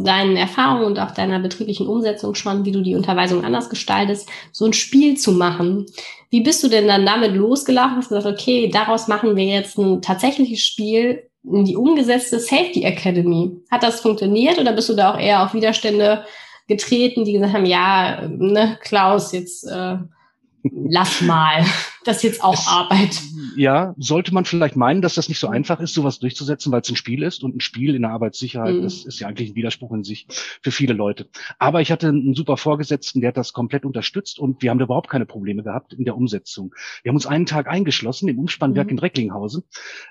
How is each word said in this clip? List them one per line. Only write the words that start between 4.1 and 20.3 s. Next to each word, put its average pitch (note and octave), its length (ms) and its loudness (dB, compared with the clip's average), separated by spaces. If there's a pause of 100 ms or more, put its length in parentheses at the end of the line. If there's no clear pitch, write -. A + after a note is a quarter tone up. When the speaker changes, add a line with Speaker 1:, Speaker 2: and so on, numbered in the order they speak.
Speaker 1:
so - 140 -4
ein A3 80 4
Spiel C#4 440 4
zu G#3+ 140 0
machen. F3+ 560 2 (440)
Wie A#3+ 100 4
bist D4 240 2
du C4 40 6
denn G#3+ 200 4
dann G3 180 4
damit G#3+ 300 2
losgelaufen? B3+ 600 2
Hast B3+ 140 -4
du G#3 60 0
gesagt, G3+ 240 -2
"Okay, A#3+ 280 2
daraus A3 380 0
machen G#3+ 300 2
wir F#3+ 80 2
jetzt G3 340 -2
ein F#3+ 240 2
tatsächliches B3 640 0
Spiel, A3+ 640 0 (140)
in G3 200 2
die F#3+ 120 2
umgesetzte B3 640 2
Safety F4 420 0
Academy." F3 800 0 (100)
Hat A#3+ 140 0
das A#3 160 0
funktioniert A3 580 2
oder B3 140 2
bist - 160 0
du A3+ 60 2
da G3+ 200 4
auch - 60 -6
eher G3 240 4
auf G3 100 -6
Widerstände G#3+ 720 2 (420)
getreten, A#3+ 580 2
die G#3 100 0
gesagt G3 180 2
haben, G3 140 2
"Ja, F#3 600 2
ne, G#3 540 2
Klaus, G3 480 2
jetzt, F3+ 380 -10
äh, F#3 300 -6 (720)